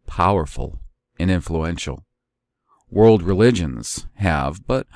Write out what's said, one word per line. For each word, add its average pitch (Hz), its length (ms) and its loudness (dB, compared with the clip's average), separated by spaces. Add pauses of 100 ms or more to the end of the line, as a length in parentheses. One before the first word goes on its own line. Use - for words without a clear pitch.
powerful - 760 -2 (380)
and 90 140 0
influential 82 720 -4 (840)
world 110 340 6
religions 90 920 0
have, 80 540 -2
but 131 280 -4